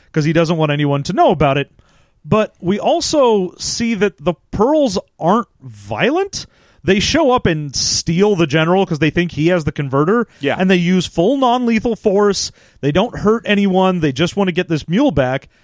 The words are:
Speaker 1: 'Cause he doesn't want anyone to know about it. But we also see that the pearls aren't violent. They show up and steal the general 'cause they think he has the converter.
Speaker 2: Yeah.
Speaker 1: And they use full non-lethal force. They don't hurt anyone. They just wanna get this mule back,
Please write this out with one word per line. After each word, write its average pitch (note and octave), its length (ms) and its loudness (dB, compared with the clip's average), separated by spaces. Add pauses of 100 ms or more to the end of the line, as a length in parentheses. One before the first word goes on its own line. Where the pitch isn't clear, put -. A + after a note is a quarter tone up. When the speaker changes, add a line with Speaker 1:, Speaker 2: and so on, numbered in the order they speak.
(140)
Speaker 1:
'Cause D#3 120 0
he D#3+ 80 0
doesn't E3 240 0
want D#3 160 0
anyone C#3+ 320 -2
to - 80 -8
know D4+ 180 2
about C#3+ 280 2
it. C#3 120 -6 (540)
But G#3 360 0
we G3 180 -2
also A#3 800 0
see - 360 -4
that G3 300 -2
the E3+ 100 0 (180)
pearls C4 440 2 (220)
aren't G3 300 0 (120)
violent. C3 880 -4 (380)
They G3 160 0
show C#4 320 2
up B3 140 0
and D3+ 280 -4
steal F#3+ 600 0
the E3 100 2
general D#3+ 400 2
'cause D3+ 140 -4
they D3+ 100 2
think F3 220 -2
he D#3 160 0
has F3 160 0
the D3 80 -4
converter. D3+ 560 0 (120)
Speaker 2:
Yeah. C3+ 180 -2
Speaker 1:
And F#3 120 2
they F#3+ 60 4
use F3+ 300 0
full G3+ 300 0
non-lethal A#3+ 600 0
force. G3+ 560 0 (280)
They C#3+ 120 -2
don't F#3 260 -2
hurt A3 280 0
anyone. F#3+ 540 2
They D3+ 120 0
just E3 240 -2
wanna F#3+ 160 0
get F3+ 160 -4
this D#3+ 200 -4
mule A#3+ 220 2
back, C3 380 -2 (160)